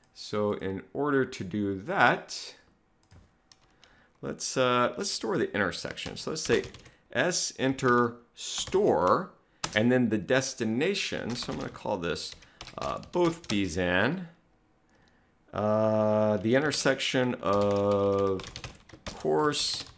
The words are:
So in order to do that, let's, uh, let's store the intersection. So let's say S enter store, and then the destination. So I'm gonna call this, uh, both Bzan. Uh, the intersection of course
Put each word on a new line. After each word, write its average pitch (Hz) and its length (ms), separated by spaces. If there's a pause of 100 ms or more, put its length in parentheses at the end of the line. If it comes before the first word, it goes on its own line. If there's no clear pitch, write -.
(140)
So 104 400
in 95 280 (100)
order 139 320
to 127 200
do 98 380
that, 160 720 (1700)
let's, - 360
uh, 123 420
let's 101 120
store 208 280
the 110 160
intersection. - 640
So - 160
let's 160 100
say 117 220 (480)
S 165 460
enter 123 580 (180)
store, 127 960 (440)
and 113 160
then 123 180
the 107 100
destination. 123 1160
So - 160
I'm 156 60
gonna 139 120
call 113 260
this, 82 380 (440)
uh, 69 220 (120)
both 170 360
Bzan. 98 760 (1300)
Uh, 107 840
the 113 160
intersection 135 840
of 101 1040 (640)
course - 800 (140)